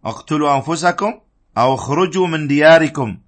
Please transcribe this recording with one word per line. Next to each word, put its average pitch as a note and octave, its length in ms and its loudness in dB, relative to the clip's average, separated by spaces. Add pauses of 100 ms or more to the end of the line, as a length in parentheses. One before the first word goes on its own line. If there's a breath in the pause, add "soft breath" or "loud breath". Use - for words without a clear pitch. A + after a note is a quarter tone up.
"اقتلوا D3 500 -2
أنفسكم F3 640 -4 (360)
أو C3 180 2
اخرجوا E3 520 -2
من D#3 200 -6
دياركم" D3 720 4 (100)